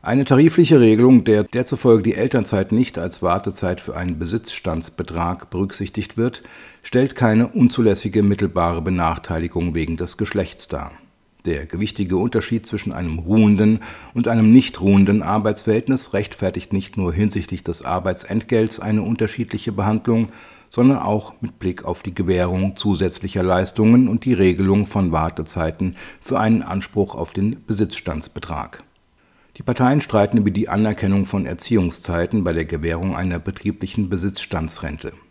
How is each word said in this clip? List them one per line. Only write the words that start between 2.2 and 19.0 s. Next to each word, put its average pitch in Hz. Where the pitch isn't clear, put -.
nicht 120
als 90
Wartezeit 95
für -
einen 87
Besitzstandsbetrag 85
berücksichtigt 98
wird, 120
stellt 127
keine 117
unzulässige 110
mittelbare 90
Benachteiligung 85
wegen 82
des 87
Geschlechts -
dar. 71
Der 76
gewichtige 95
Unterschied 113
zwischen -
einem 82
ruhenden 107
und 120
einem 110
nicht -
ruhenden 98
Arbeitsverhältnis 107
rechtfertigt 98
nicht 98
nur 90
hinsichtlich 95
des -
Arbeitsentgelts 98
eine 107